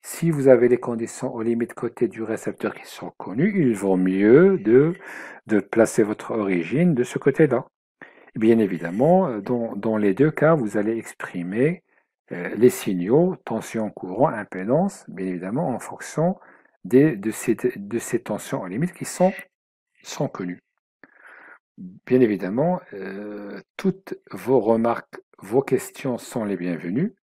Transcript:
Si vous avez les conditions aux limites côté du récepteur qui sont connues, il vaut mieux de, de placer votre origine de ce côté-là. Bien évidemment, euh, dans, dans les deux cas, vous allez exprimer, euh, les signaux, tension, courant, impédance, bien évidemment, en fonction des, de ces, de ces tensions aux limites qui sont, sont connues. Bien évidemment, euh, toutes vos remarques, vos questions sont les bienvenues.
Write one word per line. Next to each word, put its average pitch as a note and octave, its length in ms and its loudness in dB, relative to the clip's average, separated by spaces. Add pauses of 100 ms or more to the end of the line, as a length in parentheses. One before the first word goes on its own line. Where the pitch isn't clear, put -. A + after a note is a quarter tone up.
Si - 300 -2
vous C#3 160 2
avez B2 200 8
les A#2+ 120 4
conditions A#2+ 540 -6
aux A2+ 80 -8
limites A#2 320 -2
côté - 340 -4
du A2 160 -8
récepteur G#2+ 500 -6
qui - 120 -18
sont - 320 -16
connues, D#3 440 -2
il A#2 140 4
vaut F#2+ 220 2
mieux A2 600 6
de, C3 360 4 (540)
de G#2+ 120 2
placer A2 440 2
votre - 280 -4
origine G#2+ 640 0
de A#2+ 100 0
ce - 160 -6
côté-là. C#3 480 2 (680)
Bien A2+ 240 4
évidemment, G#2+ 680 2
euh, A2 140 -4
dans, A#2 340 -4
dans A2 220 -2
les G#2 160 2
deux D3 180 4
cas, D#3 220 4
vous A2+ 240 0
allez G#2+ 180 0
exprimer, A2 880 -4 (480)
euh, F2 240 -8
les A#2 140 8
signaux, B2 680 0 (100)
tension, A2 440 -6
courant, G2+ 380 -2
impédance, A#2+ 800 -4
bien F#2 180 -10
évidemment, G2 440 -6
en A#2 100 -6
fonction - 600 -4 (440)
des, B2 320 4
de G#2 160 -6
ces, - 240 -2
de A2 440 -6
ces - 220 -6
tensions G#2+ 400 -8
aux F#2+ 60 -10
limites C3 260 -4
qui - 120 -12
sont, F#3 280 0 (680)
sont - 240 -6
connues. F2+ 340 -10 (1160)
Bien G2+ 440 0
évidemment, A2+ 580 0 (140)
euh, G#2 680 -12 (160)
toutes - 400 -6 (160)
vos A2 280 0
remarques, A2+ 600 0 (200)
vos A2+ 240 -2
questions - 560 -4
sont A#2 260 -8
les G2 120 -4
bienvenues. F2 580 -4 (120)